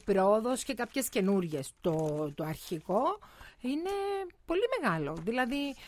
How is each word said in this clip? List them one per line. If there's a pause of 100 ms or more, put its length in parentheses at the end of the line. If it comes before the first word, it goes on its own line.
πρόοδος
και
κάποιες
καινούριες.
Το,
το
αρχικό (420)
είναι (540)
πολύ (180)
μεγάλο.
Δηλαδή, (200)